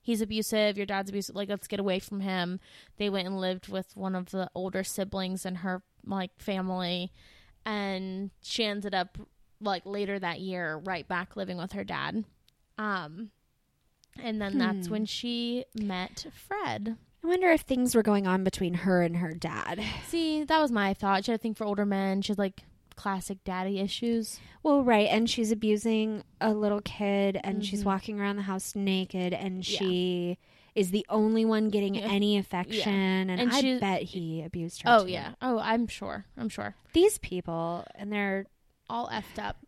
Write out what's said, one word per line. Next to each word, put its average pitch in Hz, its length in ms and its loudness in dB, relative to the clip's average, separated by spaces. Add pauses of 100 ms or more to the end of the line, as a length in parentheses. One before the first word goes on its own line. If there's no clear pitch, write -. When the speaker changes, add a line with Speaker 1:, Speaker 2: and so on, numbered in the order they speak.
Speaker 1:
he's 226 180 0
abusive. 214 560 2
Your 202 80 -4
dad's 196 240 -4
abusive. 196 260 -6
Like, 196 140 -6
let's 202 180 -4
get 202 140 -4
away 190 200 2
from 202 200 -8
him." 185 400 -2 (380)
They 208 100 0
went 190 180 -2
and 190 140 -4
lived 185 280 -2
with 190 280 -6
one 190 180 -4
of 180 160 -6
the 185 240 -4
older 185 300 -2
siblings 190 600 -4
and 185 120 -6
her, 185 240 -4 (220)
like, 190 340 -6
family. 185 760 -2 (520)
And 196 680 -4 (120)
she - 220 -2
ended 202 300 -2
up, 185 220 -2 (420)
like, 196 280 -2
later 202 320 -2
that 175 220 -4
year, 180 440 -4
right 185 240 -6
back 180 260 -4
living 190 220 -6
with 175 160 -8
her 196 100 -6
dad. 190 420 -4 (520)
Um, 196 540 -6 (920)
and 220 180 -4
then 196 180 0
that's 202 300 2
Speaker 2:
Hmm. 170 40 -2
Speaker 1:
when 214 140 -2
she 240 580 -4 (100)
met 202 600 -6
Fred. 226 640 -6 (240)
Speaker 2:
I 320 40 -4
wonder 370 240 4
if 320 120 6
things 247 320 2
were 226 80 8
going 202 240 4
on 185 180 4
between 185 300 0
her 180 280 4
and 170 140 2
her 170 160 0
dad. 165 500 -4 (260)
Speaker 1:
See, 311 360 0
that 311 160 4
was 294 100 4
my 202 220 2
thought. 196 320 2
She 240 80 0
had 220 80 0
a - 20 -14
thing 220 120 -2
for 220 100 -6
older 208 220 0
men. 196 340 2
She 208 120 -2
had, 190 60 0
like, 196 260 -2 (320)
classic 190 460 -6
daddy 190 380 -2
issues. 226 580 -2 (240)
Speaker 2:
Well, 285 220 6
right, 214 260 6
and 226 180 4
she's 220 220 0
abusing 214 720 2 (180)
a 214 140 4
little 208 260 2
kid, 202 640 0
and 208 220 -2
she's 202 160 -4
Speaker 1:
Mm-hmm. 202 80 0
Speaker 2:
walking 202 320 -2
around 202 160 0
the 202 60 -4
house 190 340 -4
naked, 190 580 0
and 185 340 -4
Speaker 1:
Yeah. 202 100 -2
Speaker 2:
she 180 600 0 (380)
is 185 160 2
the 208 160 2
only 220 360 4
one 214 260 4
getting 202 260 2
Speaker 1:
Yeah. 196 60 -2
Speaker 2:
any 208 320 4
Speaker 1:
Yeah. 202 60 4
Speaker 2:
affection, 196 520 -2
and 190 480 2
Speaker 1:
And 240 120 4
Speaker 2:
I 269 80 4
Speaker 1:
she 262 200 2
Speaker 2:
bet 196 220 0
he 165 400 -6
abused 165 400 -6
her 240 80 4
Speaker 1:
Oh, 220 160 10
Speaker 2:
too. 185 40 -6
Speaker 1:
yeah. 175 320 -6
Oh, 247 160 2
I'm 226 300 0
sure. - 380 -8 (100)
I'm 220 120 -4
sure. 202 280 -8 (160)
Speaker 2:
These 392 260 6
people, 170 640 -4 (120)
and 202 160 -8
they're 196 340 -2 (420)
Speaker 1:
All 233 200 -4
effed 214 340 -8
up. 202 140 -6 (120)